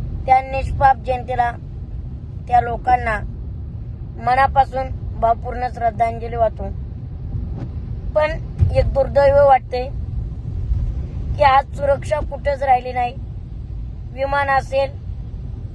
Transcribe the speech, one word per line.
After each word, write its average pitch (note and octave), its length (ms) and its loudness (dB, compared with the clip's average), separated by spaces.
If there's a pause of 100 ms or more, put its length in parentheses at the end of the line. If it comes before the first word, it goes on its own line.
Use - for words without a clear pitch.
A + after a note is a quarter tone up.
(260)
त्या C4 160 6
निष्पाप C4+ 560 2
जनतेला, A#3+ 540 -2 (960)
त्या A#3+ 140 6
लोकांना A#3 560 0 (1080)
मनापासून C4 640 4 (300)
भावपूर्ण A#3 540 0
श्रद्धांजली A#3 600 -2
वाहतो. G#3+ 320 0 (1500)
पण D4+ 160 4 (440)
एक C4 180 4
दुर्दैव C#4 420 6 (100)
वाटते B3+ 380 6 (1500)
की D4 60 4
आज C#4 340 4
सुरक्षा C#4 420 0
कुठंच C#4+ 440 -4
राहिली B3+ 280 2
नाही. B3 220 -2 (1000)
विमान C#4 360 0
असेल, C4+ 420 2 (840)